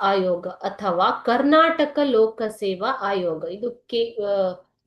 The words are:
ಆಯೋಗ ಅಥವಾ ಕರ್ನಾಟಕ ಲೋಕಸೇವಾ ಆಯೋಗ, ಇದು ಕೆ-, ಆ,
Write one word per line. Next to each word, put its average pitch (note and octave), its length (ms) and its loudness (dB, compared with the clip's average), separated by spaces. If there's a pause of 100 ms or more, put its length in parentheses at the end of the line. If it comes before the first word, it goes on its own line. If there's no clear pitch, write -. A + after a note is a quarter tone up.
ಆಯೋಗ F#3 440 0
ಅಥವಾ F#3+ 640 -2 (160)
ಕರ್ನಾಟಕ D4 760 4
ಲೋಕಸೇವಾ A3 880 0 (100)
ಆಯೋಗ, F3+ 440 -2
ಇದು G#3 260 -8
ಕೆ-, A#3 540 -4
ಆ, G3+ 80 -2 (540)